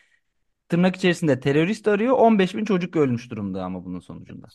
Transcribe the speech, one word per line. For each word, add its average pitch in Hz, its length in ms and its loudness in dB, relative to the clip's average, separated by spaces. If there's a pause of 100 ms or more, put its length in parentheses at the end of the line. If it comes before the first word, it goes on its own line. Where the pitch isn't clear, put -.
(680)
tırnak 180 260 2
içerisinde 170 440 0
terörist 160 480 0
arıyor. 214 300 2
On 220 220 6
beş 185 160 0
bin 214 100 -4
çocuk 180 300 -2
ölmüş 127 360 0
durumda 98 320 -8
ama 92 220 -10
bunun 90 140 -10
sonucunda. - 540 -18